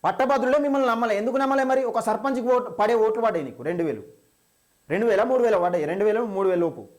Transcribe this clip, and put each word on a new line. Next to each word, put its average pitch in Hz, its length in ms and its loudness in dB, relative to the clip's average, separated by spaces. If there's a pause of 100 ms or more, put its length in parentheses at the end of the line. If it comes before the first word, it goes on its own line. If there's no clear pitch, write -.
పట్టభద్రులే 254 540 2
మిమ్మల్ని 277 300 0
నమ్మలే. 226 280 0
ఎందుకు 233 200 -2
నమ్మలే 269 280 0
మరి? 262 200 0
ఒక 226 160 -2
సర్పంచ్కి 226 540 -2
ఓటు 247 160 -2
పడే 220 240 0
ఓట్లు 220 280 2
పడ్డాయి 185 220 0
నీకు, 120 180 -14
రెండు 165 260 -4
వేలు, 113 140 -6 (880)
రెండు 202 160 0
వేల, 214 160 2
మూడు 247 200 2
వేల 220 220 4
పడ్డాయి, 175 200 0
రెండు 180 200 -2
వేలు, 214 180 2 (140)
మూడు 190 120 2
వేల 180 100 2
లోపు. 160 300 -2 (100)